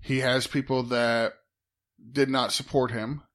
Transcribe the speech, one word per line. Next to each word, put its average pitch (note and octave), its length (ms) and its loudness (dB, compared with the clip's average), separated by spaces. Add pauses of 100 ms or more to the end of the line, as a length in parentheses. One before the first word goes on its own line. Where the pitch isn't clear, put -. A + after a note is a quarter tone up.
He C3 180 -2
has C3 260 2
people C3 380 0
that A#2 500 0 (800)
did C3+ 180 2
not C3 220 0
support B2+ 400 0
him, A#2+ 320 -6 (100)